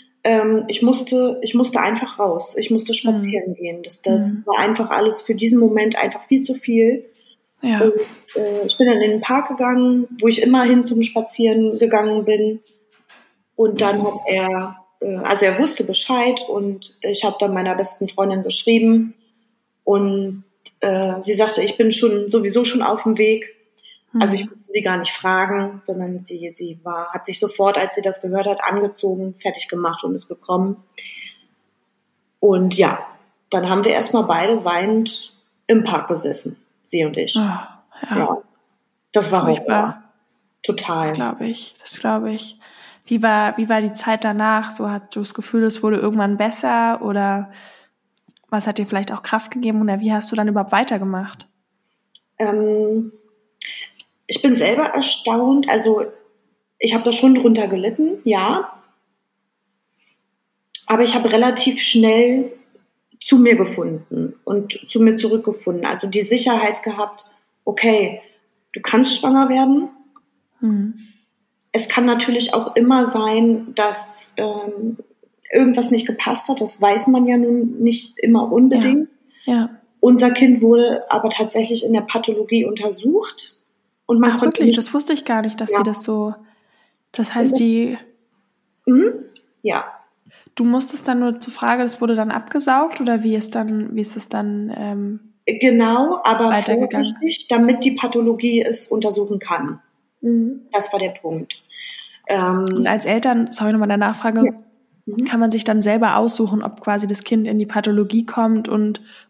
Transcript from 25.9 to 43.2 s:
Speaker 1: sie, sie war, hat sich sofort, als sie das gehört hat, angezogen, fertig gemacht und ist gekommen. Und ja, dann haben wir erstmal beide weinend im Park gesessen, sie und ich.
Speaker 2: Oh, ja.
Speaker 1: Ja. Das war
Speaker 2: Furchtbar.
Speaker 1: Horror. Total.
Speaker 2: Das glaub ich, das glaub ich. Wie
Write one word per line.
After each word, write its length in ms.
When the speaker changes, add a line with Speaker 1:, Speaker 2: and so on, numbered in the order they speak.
Speaker 1:
sie, 320
sie 320
war, 300
hat 140
sich 120
sofort, 400
als 160
sie 80
das 180
gehört 260
hat, 180
angezogen, 720
fertig 320
gemacht 340
und 140
ist 100
gekommen. 560
Und 360
ja, 220
dann 180
haben 160
wir 80
erstmal 320
beide 400
weinend 720
im 160
Park 240
gesessen, 480
sie 220
und 120
ich. 200
Speaker 2:
Oh, 40
ja. 280
Speaker 1:
Ja. 220
Das 180
war 140
Speaker 2:
Furchtbar. 380
Speaker 1:
Horror. 200
Total. 320
Speaker 2:
Das 40
glaub 280
ich, 400
das 200
glaub 260
ich. 320
Wie 180